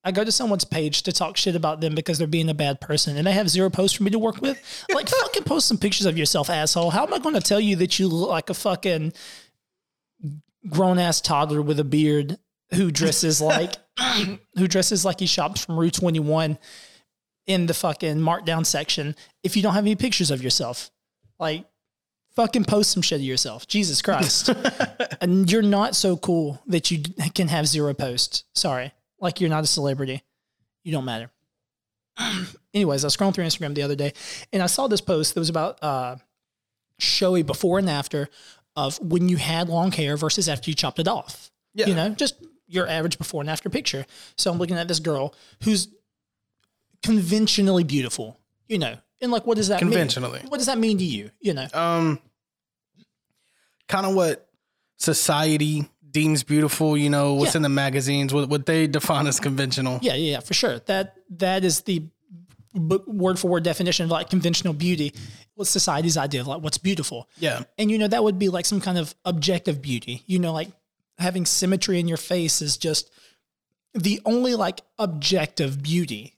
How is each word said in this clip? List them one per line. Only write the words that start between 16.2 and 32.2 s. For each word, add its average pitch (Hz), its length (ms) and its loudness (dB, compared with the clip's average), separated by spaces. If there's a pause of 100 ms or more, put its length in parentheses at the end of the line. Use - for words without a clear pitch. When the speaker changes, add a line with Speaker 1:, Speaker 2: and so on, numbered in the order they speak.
Speaker 1:
in 180 200 2
the 165 60 0
fucking 156 440 -2
markdown 160 480 0
section 151 500 -2 (280)
if 185 120 -2
you 208 60 4
don't 190 140 2
have 208 80 2
any 208 120 2
pictures 185 360 0
of 131 120 -2
yourself? 123 460 -2 (500)
Like, 160 240 -4 (720)
fucking 226 300 2
post 208 260 4
some 180 120 0
shit - 160 0
of 135 60 -2
yourself. 127 420 -4
Jesus 185 340 0
Christ. - 540 0
Speaker 2:
<laughs> - 40 -10 (640)
Speaker 1:
And 180 300 4
you're 220 100 4
not 202 340 2
so 185 220 2
cool 160 500 0
that 175 240 0
you 170 80 -2
d-, 151 320 -4
can 185 160 0
have 151 200 0
zero 147 260 0
posts. 123 500 0 (100)
Sorry. 131 380 0 (280)
Like, 180 200 -2
you're 175 100 4
not 156 140 2
a 147 40 0
celebrity. 139 560 0 (600)
You 175 80 -6
don't 143 140 -2
matter. 117 240 -6 (880)
<clears throat> 214 560 -8